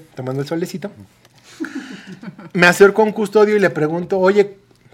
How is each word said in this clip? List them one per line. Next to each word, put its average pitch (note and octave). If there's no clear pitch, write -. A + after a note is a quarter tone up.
tomando C3
el C#3
solecito, F3
<laughs> -
me F3
acerco G3
a -
un G#3+
custodio G#3+
y G#3
le F3
pregunto, E3
"Oye, G3